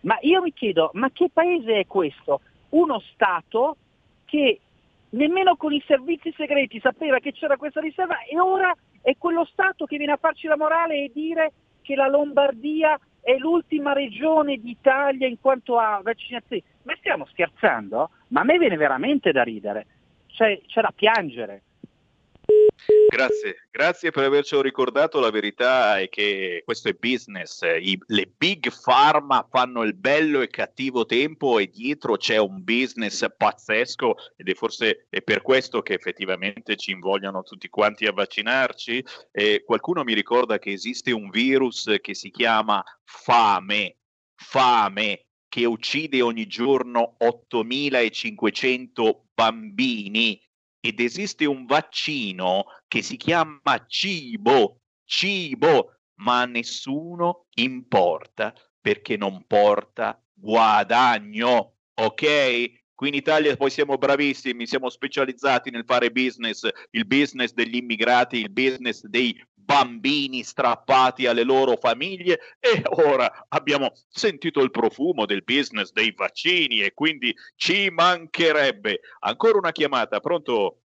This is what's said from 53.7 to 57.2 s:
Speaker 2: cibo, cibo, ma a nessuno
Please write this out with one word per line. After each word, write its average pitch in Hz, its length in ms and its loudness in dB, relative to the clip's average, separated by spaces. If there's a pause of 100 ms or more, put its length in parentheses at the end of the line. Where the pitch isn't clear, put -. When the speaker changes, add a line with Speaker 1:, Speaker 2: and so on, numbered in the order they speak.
Speaker 2:
cibo, 123 920 0 (220)
cibo, 156 920 0 (240)
ma 123 220 0
a 123 40 0
nessuno 165 1000 -6 (100)